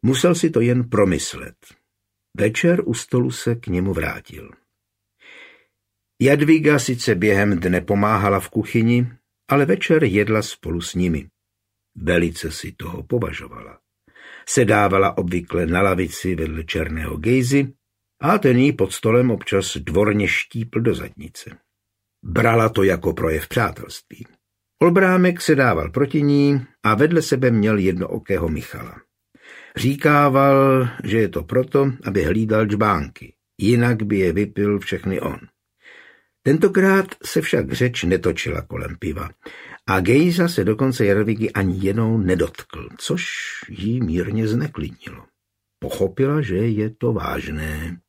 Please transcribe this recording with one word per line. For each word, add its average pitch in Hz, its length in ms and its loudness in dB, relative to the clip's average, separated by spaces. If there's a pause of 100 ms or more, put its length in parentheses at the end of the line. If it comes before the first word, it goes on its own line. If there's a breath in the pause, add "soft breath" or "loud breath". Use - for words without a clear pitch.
Musel 135 320 4
si 165 160 0
to 120 100 2
jen 120 280 2
promyslet. - 680 -2 (800)
Večer 117 480 2
u 120 100 -2
stolu 127 360 -2
se 123 240 -4
k 117 120 -12
němu 92 260 -2
vrátil. - 580 -8 (1700 loud breath)
Jadviga 147 560 4
sice 123 360 -2
během 98 460 2
dne 90 200 0
pomáhala 101 600 2
v - 80 -12
kuchyni, 117 640 0 (360)
ale 139 160 2
večer 165 400 2
jedla 104 380 2
spolu - 380 -8
s - 140 -10
nimi. 87 340 -2 (680)
Velice 85 540 -2
si - 220 -12
toho 85 300 -12
považovala. 58 760 -6 (680 loud breath)
Sedávala 101 720 4
obvykle 87 480 -2
na 87 160 0
lavici 92 520 -2
vedle 80 300 -6
Černého 78 520 -6
Gejzy 127 560 2 (480)
a 185 180 2
ten 127 200 4
jí 139 140 4
pod - 200 -2
stolem 120 380 2
občas 98 460 -2
dvorně 98 520 0
štípl - 520 -4
do 117 140 0
zadnice. - 640 -14 (680)
Brala 113 440 2
to 104 140 0
jako 85 300 0
projev 80 360 -2
přátelství. - 800 -6 (560)
Olbrámek 180 580 4
sedával 120 500 2
proti 143 320 0
ní 143 440 2 (160)
a 107 120 2
vedle 156 280 2
sebe 127 280 2
měl 107 280 2
Jednookého 90 680 -2
Michala. - 520 -10 (760 loud breath)
Říkával, 135 1120 4 (160)
že 104 140 0
je 107 100 2
to 82 140 -4
proto, 127 500 0 (120)
aby 98 180 -2
hlídal 107 440 0
džbánky, 101 680 -2 (240)
jinak 120 440 2
by 104 160 0
je 90 140 2
vypil 101 460 -2
všechny 95 420 -6
on. 73 180 -6 (1040 loud breath)
Tentokrát 190 640 2 (180)
se - 160 -2
však 92 320 -2
řeč 123 320 -2
netočila 85 580 -2
kolem - 360 -12
piva - 320 -8 (560 loud breath)
a 95 140 0
Gejza 170 480 2
se 139 160 -2
dokonce 123 420 0
Jadvigy 104 440 0
ani 95 360 -2
jednou 113 320 0
nedotkl, 90 680 -2 (100)
což 175 260 -4 (440)
jí 110 320 -4
mírně 98 480 -2
zneklidnilo. - 800 -6 (520)
Pochopila, 135 640 -2
že 95 160 -2
je 107 340 0
to 120 220 -2
vážné. 78 960 -6